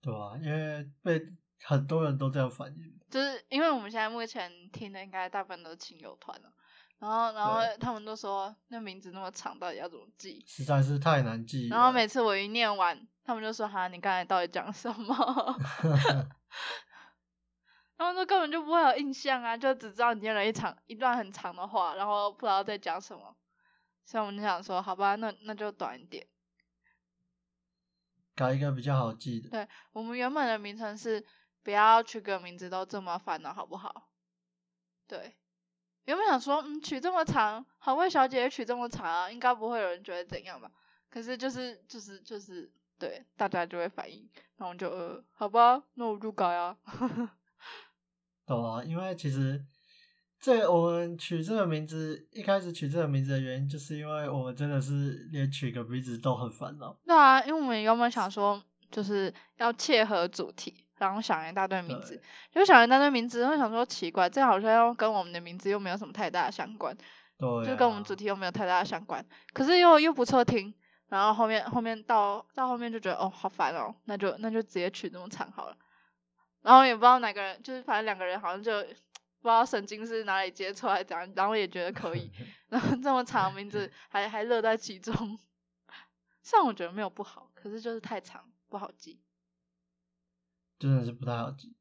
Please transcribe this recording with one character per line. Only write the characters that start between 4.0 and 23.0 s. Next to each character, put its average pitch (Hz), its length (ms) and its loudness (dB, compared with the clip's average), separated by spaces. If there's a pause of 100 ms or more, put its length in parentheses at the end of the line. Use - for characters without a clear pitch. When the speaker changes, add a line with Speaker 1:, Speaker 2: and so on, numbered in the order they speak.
Speaker 2:
目 226 160 -6
前 180 460 -12
听 202 200 -12
的 190 120 -12
应 196 80 -18
该 185 180 -6
大 196 140 -6
部 190 60 -12
分 175 140 -14
都 165 60 -16
是 165 80 -16
亲 - 220 -20
友 - 180 -16
团 - 240 -18
了， - 120 -20 (440)
然 214 140 -8
后， 226 220 0
然 214 120 -2
后 220 140 2 (180)
他 240 140 -6
们 214 120 -10
都 214 120 -10
说：“ 196 340 -6 (200)
Speaker 1:
对。 240 80 -14
Speaker 2:
那 226 40 -12
名 190 180 -14
字 185 120 -18
那 185 80 -14
么 190 120 -8
长， - 280 -12
到 180 120 -6
底 135 60 -10
要 151 100 -10
怎 165 100 -14
么 107 100 -20 (100)
记？” - 300 -18
Speaker 1:
实 - 160 -10
在 139 180 2
是 139 160 0
太 143 260 2
难 113 220 -6
记 123 240 -6
了。 226 60 -2
Speaker 2:
然 240 100 6
后 254 60 8
每 233 160 2
次 254 140 -2
我 208 160 2
一 196 100 -2
念 220 280 0
完， 175 300 0 (200)
他 254 80 -4
们 220 100 -6
就 220 80 -4
说 226 160 -4
：“哈， 190 220 -4
你 180 100 -14
刚 196 140 0
才 180 100 0
到 185 160 2
底 175 80 0
讲 175 240 -6
什 233 220 -8
么？” 220 200 -4 (460)
<laughs> 139 760 2 (1600)
他 330 120 -2
们 359 80 -2
说 370 100 0
根 392 160 2
本 302 100 -2
就 330 100 -2
不 302 120 -2
会 339 80 6
有 254 160 6
印 285 160 -4
象 262 280 -2
啊， 233 140 -4
就 262 180 0
只 233 180 -8
知 202 100 -4
道 233 120 4
你 220 60 -6
念 214 160 -2
了 202 100 2
一 220 60 2
长， 202 240 -4 (120)
一 226 80 -16
段 240 200 2
很 202 160 -6
长 180 240 -12
的 180 100 -10
话， 185 300 -2
然 196 100 -4
后 208 240 0
不 202 120 -14
知 233 60 -2
道 196 140 2
在 208 160 -6
讲 180 220 -6
什 196 160 -18